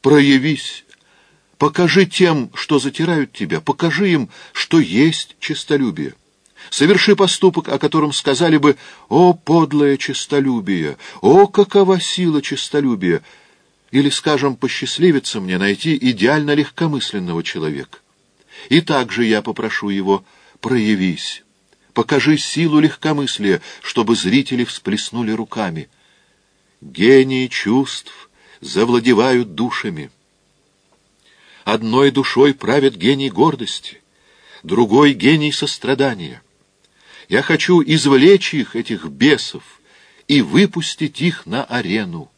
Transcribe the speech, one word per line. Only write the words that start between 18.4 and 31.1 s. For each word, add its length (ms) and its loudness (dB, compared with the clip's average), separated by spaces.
И 100 4
также 440 -2
я 160 2
попрошу 480 -6
его: 360 -2
«Проявись, 840 -2
покажи 440 2
силу 400 0
легкомыслия, 840 -2
чтобы 320 0
зрители 500 0
всплеснули 680 -6
руками». 560 -8
Гении 680 2
чувств 840 -6
завладевают 960 0
душами. 560 -8